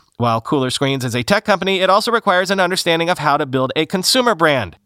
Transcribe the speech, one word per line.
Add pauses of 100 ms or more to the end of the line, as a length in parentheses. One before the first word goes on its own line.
(160)
While
Cooler
Screens
is
a
tech
company,
it
also
requires
an
understanding
of
how
to
build
a
consumer
brand.